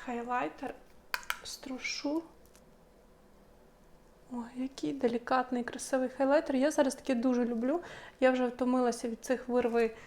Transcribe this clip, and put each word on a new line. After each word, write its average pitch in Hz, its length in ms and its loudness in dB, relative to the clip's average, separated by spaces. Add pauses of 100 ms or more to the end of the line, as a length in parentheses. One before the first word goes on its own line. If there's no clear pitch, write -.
хайлайтер. 247 680 -4 (680)
Струшу. 285 800 -6 (2000)
Ой, 240 120 -6 (120)
який 269 360 -4
делікатний, 254 720 0
красивий 262 440 -2
хайлайтер. 277 480 2
Я 269 140 4
зараз 269 240 4
таке - 200 -2
дуже 247 300 2
люблю. 240 360 0 (400)
Я 262 100 8
вже 254 160 4
втомилася 247 640 0
від 226 160 -8
цих - 240 -2
вирви 233 420 2 (160)